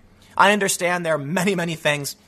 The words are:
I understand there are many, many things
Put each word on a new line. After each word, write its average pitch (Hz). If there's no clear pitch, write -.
I 190
understand 180
there 160
are 147
many, 175
many 170
things 147